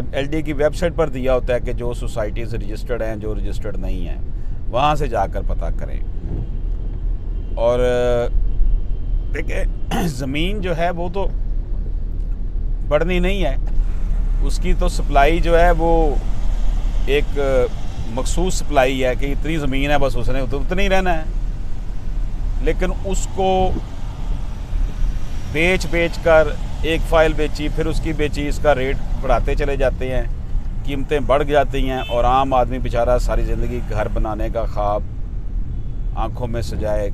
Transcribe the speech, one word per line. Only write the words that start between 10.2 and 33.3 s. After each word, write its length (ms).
जो 120
है 180
वो 180
तो 160
बढ़नी 300
नहीं 220
है, 160
उसकी 280
तो 160
supply 500
जो 160
है 180
वो 180
एक 600
मखसूस 460
supply 400
है 160
कि 100
इतनी 320
ज़मीन 340
है 60
बस 180
उसने 320
तो 120
उतनी 220
ही 60
रहना 240
है। 140
लेकिन 280
उसको 580
बेच 320
बेच 320
कर, 380
एक 160
फाइल 320
बेची, 360
फिर 180
उसकी 260
बेची, 340
इसका 240
rate 260
बढ़ाते 320
चले 220
जाते 320
हैं, 160
कीमतें 420
बढ़ 160
जाती 400
हैं 260
और 160
आम 280
आदमी 260
बेचारा 380
सारी 260